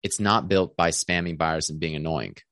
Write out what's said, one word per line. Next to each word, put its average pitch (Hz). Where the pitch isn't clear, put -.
It's -
not 104
built 95
by 85
spamming 87
buyers 80
and 78
being 80
annoying. 73